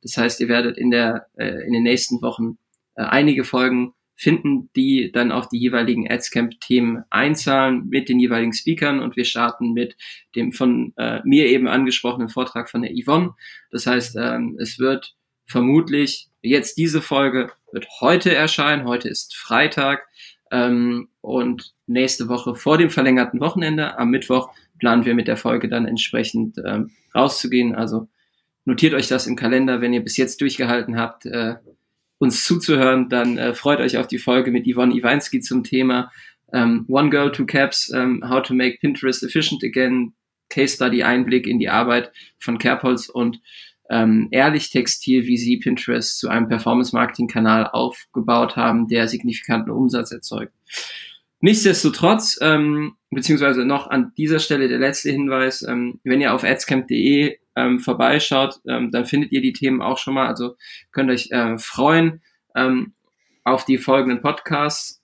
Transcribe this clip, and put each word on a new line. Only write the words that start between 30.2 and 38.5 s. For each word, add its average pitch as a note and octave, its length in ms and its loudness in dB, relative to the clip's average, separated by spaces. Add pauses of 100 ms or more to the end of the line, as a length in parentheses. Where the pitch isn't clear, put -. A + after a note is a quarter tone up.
durchgehalten A#2+ 560 -2
habt, - 300 -6
äh, A#2 280 -4 (640)
uns B2+ 260 0
zuzuhören, C3 640 2
dann, A#2+ 280 0
äh, A#2+ 160 -2
freut C#3+ 260 0
euch B2 180 0
auf A#2+ 100 -2
die B2 100 -6
Folge B2+ 340 2
mit A#2+ 140 0
Yvonne B2 300 2
Iweinski B2 460 0
zum B2+ 220 -2
Thema, B2+ 480 0 (420)
ähm, A#2 340 2
One C#3 220 2
Girl, C#3+ 220 2
Two C3+ 140 -4
Caps, - 480 0
ähm, B2+ 340 0
How C3 140 2
to B2+ 140 -4